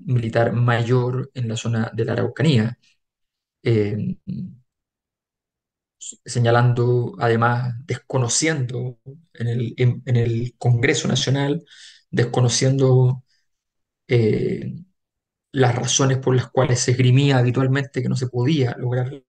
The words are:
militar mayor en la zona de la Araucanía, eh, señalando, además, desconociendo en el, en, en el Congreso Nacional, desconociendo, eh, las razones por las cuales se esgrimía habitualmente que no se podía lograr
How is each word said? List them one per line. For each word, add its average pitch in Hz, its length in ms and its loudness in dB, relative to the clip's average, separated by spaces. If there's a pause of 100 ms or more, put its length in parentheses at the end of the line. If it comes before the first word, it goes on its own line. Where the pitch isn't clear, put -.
militar 117 480 0
mayor 123 800 0
en 120 160 -6
la 110 80 -4
zona 113 380 -4
de 113 100 -2
la 107 80 -4
Araucanía, 120 640 0 (880)
eh, 104 540 0 (2000)
señalando, 120 960 2
además, 120 560 0 (100)
desconociendo 127 1120 -4 (340)
en 117 140 -6
el, 113 300 -4
en, 123 280 2
en 127 120 0
el 117 400 -2
Congreso 127 500 0
Nacional, 139 560 0 (460)
desconociendo, 131 1120 2 (840)
eh, - 680 0 (760)
las 123 220 2
razones 131 440 0
por 127 160 0
las 123 160 -2
cuales 123 300 2
se 131 100 0
esgrimía 131 480 4
habitualmente 131 640 0
que 123 60 -4
no 127 80 -2
se 127 100 -4
podía 127 520 0
lograr 127 500 -6